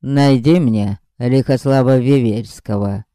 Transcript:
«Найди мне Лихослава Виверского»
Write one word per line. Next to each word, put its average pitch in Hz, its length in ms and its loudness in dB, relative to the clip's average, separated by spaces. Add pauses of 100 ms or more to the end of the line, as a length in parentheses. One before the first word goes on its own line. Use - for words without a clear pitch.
«Найди 139 580 2
мне 107 400 -2 (180)
Лихослава 131 800 0
Виверского» 110 1160 -2